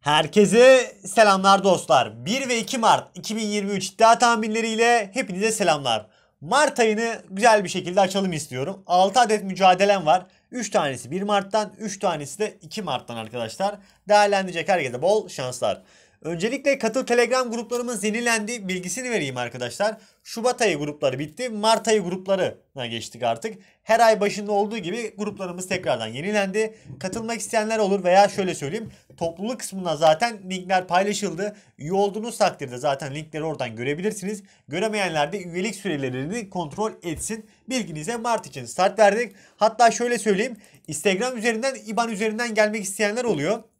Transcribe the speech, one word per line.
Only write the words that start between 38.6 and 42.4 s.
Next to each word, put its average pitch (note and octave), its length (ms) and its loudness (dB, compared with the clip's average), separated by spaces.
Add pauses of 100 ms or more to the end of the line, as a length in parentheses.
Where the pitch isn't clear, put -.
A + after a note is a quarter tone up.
start G3 340 0
verdik. G#3+ 360 4 (220)
Hatta A3 340 4
şöyle A#3+ 280 -2
söyleyeyim. A3 380 0 (300)
Instagram G#3 500 0
üzerinden, A#3 380 -2 (100)
iban A3+ 240 -2
üzerinden A3 460 -4